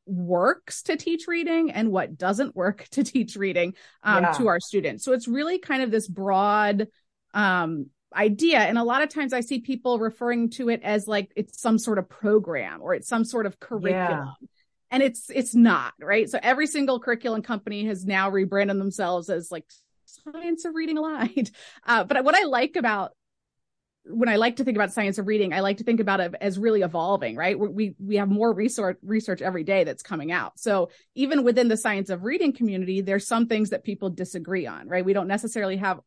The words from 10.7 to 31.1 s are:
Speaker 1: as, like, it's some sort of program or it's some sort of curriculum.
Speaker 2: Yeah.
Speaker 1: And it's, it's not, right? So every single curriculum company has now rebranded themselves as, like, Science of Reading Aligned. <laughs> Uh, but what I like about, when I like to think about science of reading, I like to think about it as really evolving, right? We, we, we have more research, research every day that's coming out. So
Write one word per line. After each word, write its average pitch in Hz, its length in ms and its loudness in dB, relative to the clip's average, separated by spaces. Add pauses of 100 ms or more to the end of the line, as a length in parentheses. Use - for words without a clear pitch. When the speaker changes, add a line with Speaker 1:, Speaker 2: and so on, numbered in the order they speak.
Speaker 1:
as, 208 260 -2
like, 202 280 -2
it's - 260 -6
some 226 160 4
sort 214 220 -2
of 185 100 -4
program 170 720 0
or 170 140 0
it's - 120 -6
some 226 160 0
sort 233 220 -4
of 190 140 -8
curriculum. 180 800 -2
Speaker 2:
Yeah. - 60 -20 (420)
Speaker 1:
And 262 140 2
it's, 254 260 -2
it's 262 240 -2
not, 190 480 6
right? 208 260 2
So 226 140 -4
every 262 240 2
single 269 340 0
curriculum 233 440 -2
company 208 420 -6
has 190 220 -6
now 196 240 2
rebranded 196 480 2
themselves 185 500 -2
as, 170 220 -4
like, 165 140 -10 (400)
Science 330 600 -8
of 330 80 -6
Reading 320 240 -2
Aligned. 302 540 -2 (180)
<laughs> - 160 -20
Uh, 226 180 4
but 262 220 2
what 302 80 6
I 392 120 6
like 269 300 0
about, 220 360 -2 (920)
when 233 240 0
I 214 80 4
like 233 180 2
to 269 80 -2
think 226 140 0
about 196 140 0
science 202 280 -2
of 190 80 -4
reading, 208 260 2
I 180 60 0
like 196 180 0
to 226 60 -10
think 233 160 2
about 196 200 0
it 175 220 -2
as 190 160 -2
really 214 240 2
evolving, 165 540 0
right? 180 240 0
We, 208 80 0
we, 196 320 -2
we 196 160 -4
have 202 140 2
more 214 220 4
research, 202 520 -2
research 208 380 -2
every 180 220 -4
day 190 200 2
that's 147 180 -6
coming 160 300 -6
out. 147 280 -4
So 196 300 0 (240)